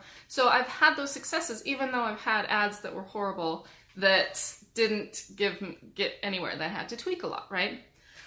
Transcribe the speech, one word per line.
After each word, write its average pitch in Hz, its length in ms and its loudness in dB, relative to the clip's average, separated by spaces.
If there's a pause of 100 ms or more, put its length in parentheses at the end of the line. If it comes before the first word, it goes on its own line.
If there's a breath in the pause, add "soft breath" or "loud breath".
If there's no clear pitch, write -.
(280 loud breath)
So 254 200 4
I've 254 200 4
had 311 280 4
those 277 160 -4
successes, 269 540 -4
even 269 260 -2
though 247 100 0
I've 220 200 -2
had 214 240 2
ads 202 360 2
that - 140 -10
were 190 80 -8
horrible, 190 640 -4 (300 loud breath)
that - 580 4 (180)
didn't 214 520 0 (100)
give 190 260 0
m-, 185 140 -8 (200)
get - 180 -2 (100)
anywhere, 185 340 -2
that 151 60 -4
I 170 100 -4
had - 160 -6
to 233 80 -8
tweak 359 260 -4
a 185 40 -2
lot, - 240 -6
right? 196 300 -2 (460 loud breath)